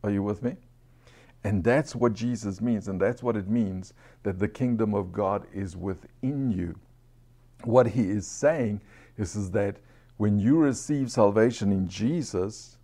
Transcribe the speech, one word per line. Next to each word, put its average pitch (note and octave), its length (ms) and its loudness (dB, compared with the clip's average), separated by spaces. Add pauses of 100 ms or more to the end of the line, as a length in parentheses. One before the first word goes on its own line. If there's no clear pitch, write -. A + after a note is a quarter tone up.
Are G#2 80 0
you G2 100 0
with G#2 220 -4
me? B2+ 140 -4 (840)
And G#2 200 0
that's C3+ 320 2
what A#2+ 180 2
Jesus G#2 480 -4
means, A2+ 260 0
and F#2+ 140 -2
that's B2 220 0
what A#2 120 0
it G2 120 -4
means G2 460 -2 (280)
that F#2+ 160 -4
the G#2 100 0
kingdom A#2 460 0
of F#2+ 180 -2
God G2 420 0
is G2 220 -6
within B2+ 760 -4
you. F2+ 240 -2 (880)
What A#2+ 240 6
he G#2+ 220 0
is G2+ 180 -2
saying B2+ 540 0 (360)
is, G#2+ 180 -4
is G2+ 160 -4
that G2+ 260 -2 (400)
when G#2 200 2
you A#2 200 4
receive C#3 540 0
salvation G#2+ 600 4
in F#2+ 160 0
Jesus G#2 960 -4